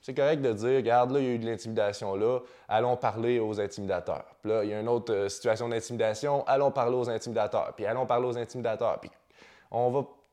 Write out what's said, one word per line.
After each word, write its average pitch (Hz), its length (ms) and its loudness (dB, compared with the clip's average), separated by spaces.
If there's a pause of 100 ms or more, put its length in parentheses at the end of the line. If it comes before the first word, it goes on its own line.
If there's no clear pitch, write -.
C'est 135 120 -10
correct 143 280 2
de 123 100 2
dire, « 113 240 2
Regarde, 123 360 4
là, 143 80 2
il 135 60 2
y - 40 0
a - 20 0
eu 117 60 0
de 113 80 -6
l'intimidation 107 680 -2
là, 117 260 2 (280)
allons 120 280 2
parler 117 420 0
aux 107 200 -2
intimidateurs. » 95 840 -4
Puis 107 80 -2
là, 110 120 2
il 107 80 -2
y 104 40 -4
a 107 60 -4
une 110 80 -2
autre, 117 260 0
euh, 98 160 0
situation 117 380 0
d'intimidation, « 117 760 -2
Allons 139 240 4
parler 127 260 0
aux 123 120 0
intimidateurs. » 110 680 -2
Puis « 104 100 -4
Allons 120 200 0
parler 123 200 2
aux 120 100 -2
intimidateurs. » 110 640 -2
Puis - 100 -16 (600)
on 123 200 2
va 131 160 0 (260)